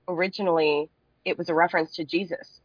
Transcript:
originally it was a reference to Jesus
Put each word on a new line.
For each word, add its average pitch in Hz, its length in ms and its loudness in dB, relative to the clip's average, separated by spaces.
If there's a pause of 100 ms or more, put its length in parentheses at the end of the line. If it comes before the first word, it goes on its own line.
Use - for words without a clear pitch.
originally 165 800 2 (380)
it 185 100 -2
was 175 140 -6
a 160 40 0
reference 165 420 2
to 165 80 -6
Jesus 170 600 -6